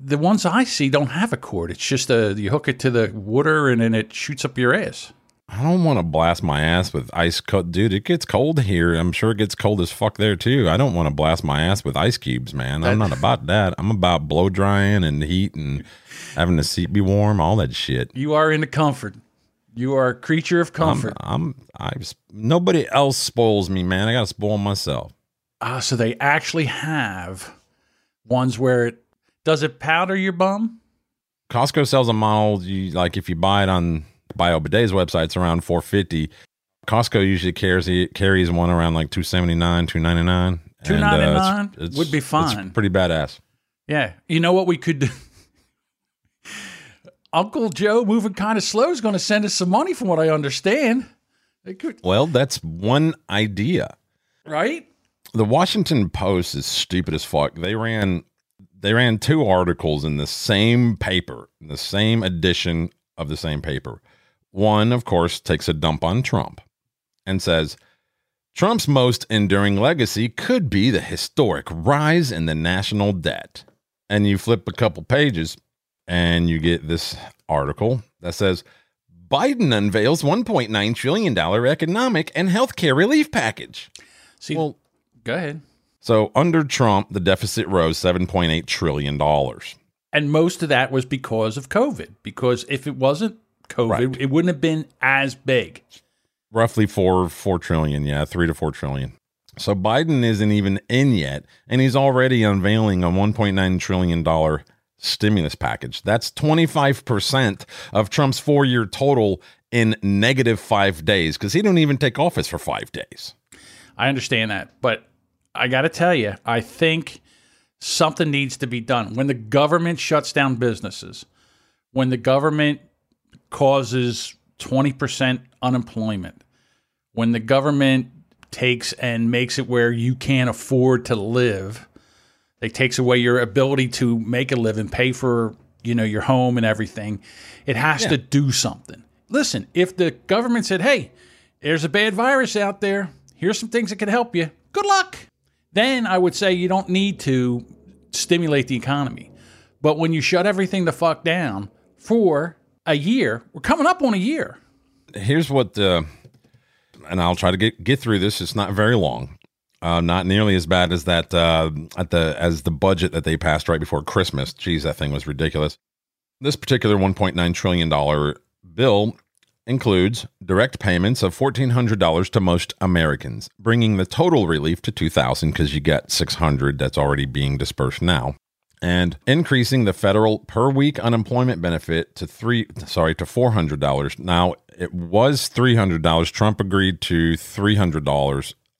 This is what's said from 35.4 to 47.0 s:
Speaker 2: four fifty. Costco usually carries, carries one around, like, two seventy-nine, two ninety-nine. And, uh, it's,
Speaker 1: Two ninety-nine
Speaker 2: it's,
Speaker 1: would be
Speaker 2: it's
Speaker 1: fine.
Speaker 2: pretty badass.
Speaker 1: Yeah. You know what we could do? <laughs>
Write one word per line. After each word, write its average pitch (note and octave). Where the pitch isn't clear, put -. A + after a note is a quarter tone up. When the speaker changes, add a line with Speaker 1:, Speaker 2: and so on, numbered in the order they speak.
Speaker 2:
four F2
fifty. E2+
Costco A2
usually F2+
carries, F#2
carries F#2+
one E2+
around, E2+
like, D#2+
two F2+
seventy-nine, E2+
two E2
ninety-nine. F2
And, E2+
uh, -
it's, -
Speaker 1:
Two G#3
ninety-nine G3+
Speaker 2:
it's, E2+
Speaker 1:
would D#3
be D3
Speaker 2:
it's -
Speaker 1:
fine. A#2+
Speaker 2:
pretty G2+
badass. E2+
Speaker 1:
Yeah. C3+
You E3
know E3+
what F#3
we E3+
could D#3+
do? C3+
<laughs> -